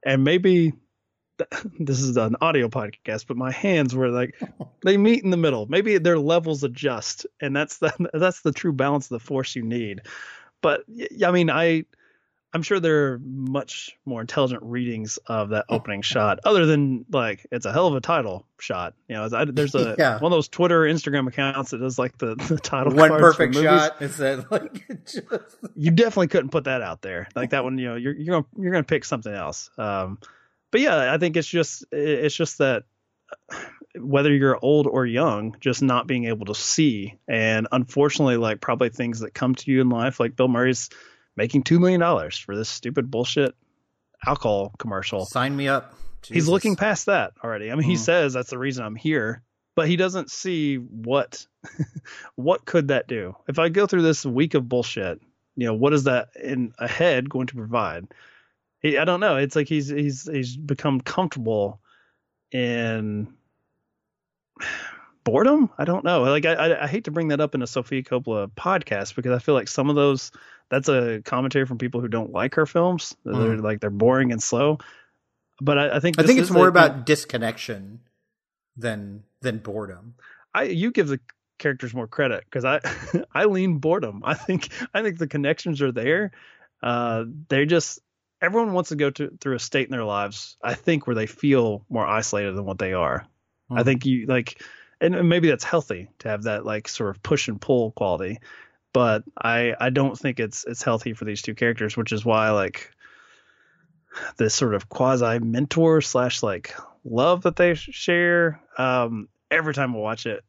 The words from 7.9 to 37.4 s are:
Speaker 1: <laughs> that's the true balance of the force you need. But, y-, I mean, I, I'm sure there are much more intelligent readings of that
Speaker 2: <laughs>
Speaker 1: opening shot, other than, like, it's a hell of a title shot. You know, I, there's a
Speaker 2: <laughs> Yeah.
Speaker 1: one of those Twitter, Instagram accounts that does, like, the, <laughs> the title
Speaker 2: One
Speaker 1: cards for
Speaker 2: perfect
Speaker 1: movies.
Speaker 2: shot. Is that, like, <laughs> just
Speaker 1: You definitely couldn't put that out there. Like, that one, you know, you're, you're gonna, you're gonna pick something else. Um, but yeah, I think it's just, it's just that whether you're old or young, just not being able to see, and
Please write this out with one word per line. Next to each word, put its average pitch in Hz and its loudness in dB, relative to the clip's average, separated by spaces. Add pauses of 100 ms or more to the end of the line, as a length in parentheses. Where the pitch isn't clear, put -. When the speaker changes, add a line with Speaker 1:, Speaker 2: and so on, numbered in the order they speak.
Speaker 1:
<laughs> - -14
that's 175 0
the 156 0
true 160 -2
balance 139 0
of - -20 (120)
the - -20
force 131 -4
you 123 -8
need. 113 -6 (600)
But, 151 2
y-, 233 -12 (200)
I 175 4
mean, 175 4
I, 160 2 (680)
I'm 165 -2
sure 196 0
there 151 2
are 120 -8
much 131 -8
more 123 -6
intelligent 127 -2
readings 117 -6
of 107 -2
that 107 -2
Speaker 2:
<laughs> - -20
Speaker 1:
opening 107 -4
shot, 107 0
other 196 4
than, 143 2
like, 113 -2
it's 120 -6
a 98 -4
hell 175 2
of 147 0
a 131 -2
title 123 -2 (140)
shot. 90 -6 (140)
You 117 -10
know, 107 -6
I, 120 2
there's 143 -2
a 120 0
Speaker 2:
<laughs> - -8
Yeah. 131 4
Speaker 1:
one 170 2
of - 4
those 151 0
Twitter, 170 4
Instagram 147 0
accounts 139 -4
that 131 -8
does, 127 -4
like, 127 -2
the, 113 -4
<laughs> - -10
the 160 0
title 135 0
Speaker 2:
One 156 10
Speaker 1:
cards 156 6
for 170 12
Speaker 2:
perfect 151 2
Speaker 1:
movies. 151 4
Speaker 2:
shot. 151 4
Is 143 -6
that, 135 -2
like, - -6
<laughs> - -14
just - -10 (560)
Speaker 1:
You 156 4
definitely 202 4
couldn't 143 2
put 147 -2
that 131 -2
out 85 -8
there. 90 -8
Like, 123 -4
that 139 0
one, 127 -4
you 127 -4
know, 117 -6
you're, 127 -4
you're 160 -2
gonna, 143 -4 (160)
you're 180 -2
gonna 165 2
pick 143 -2
something 113 -6
else. 85 -10
Um, 101 -4 (520)
but 226 4
yeah, 151 2
I 147 2
think 170 0
it's 156 -2
just, - -2
it's 147 0
just - -4
that 131 2 (1120)
whether 139 2
you're 135 4
old 143 4
or 131 0
young, 117 0
just 131 0
not 123 2
being 123 -2
able 110 -4
to 104 -6
see, 110 0 (120)
and 110 0